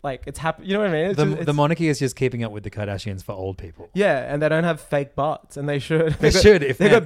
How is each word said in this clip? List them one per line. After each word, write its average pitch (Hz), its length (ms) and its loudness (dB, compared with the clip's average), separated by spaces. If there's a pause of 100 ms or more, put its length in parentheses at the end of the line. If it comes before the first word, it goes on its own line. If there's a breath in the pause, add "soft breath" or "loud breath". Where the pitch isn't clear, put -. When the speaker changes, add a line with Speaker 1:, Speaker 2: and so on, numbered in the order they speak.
Speaker 1:
like, 135 240 -8
it's 139 120 -12
hap-, 160 240 -4
you 185 100 -4
know 202 60 0
what 208 100 0
I - 20 -2
mean? 156 200 0
It's - 60 -4
Speaker 2:
The, 151 80 2
Speaker 1:
just, 151 120 0
Speaker 2:
the 151 60 -8
Speaker 1:
it's 147 100 0
Speaker 2:
monarchy 156 340 0
is 143 120 0
just 135 180 -2
keeping 123 260 -2
up 110 80 -6
with 104 120 -12
the 104 60 -12
Kardashians 101 540 -8
for - 80 -10
old 95 260 -8
people. - 360 -18
Speaker 1:
Yeah, 151 380 0
and 147 100 -4
they 151 80 2
don't 160 160 0
have 160 160 -4
fake 143 340 -4
butts, 143 400 -4
and 143 140 -6
they 143 100 -2
should. 160 340 0
<laughs> - 60 -6
Speaker 2:
They 151 100 2
Speaker 1:
They - 40 6
got, 185 100 4
Speaker 2:
should, 196 200 8
if 135 140 -2
Speaker 1:
they 180 120 4
Speaker 2:
they - 20 4
Speaker 1:
got 220 140 6